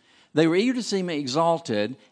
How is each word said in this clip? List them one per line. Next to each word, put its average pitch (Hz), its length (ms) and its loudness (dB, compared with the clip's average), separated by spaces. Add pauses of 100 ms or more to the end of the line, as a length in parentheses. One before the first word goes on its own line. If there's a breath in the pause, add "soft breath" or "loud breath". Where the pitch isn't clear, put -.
(320 soft breath)
They 160 140 4
were 165 100 2
eager 240 180 2
to 247 80 -4
see 190 200 -2
me 170 160 -4
exalted. 135 800 -2 (160 soft breath)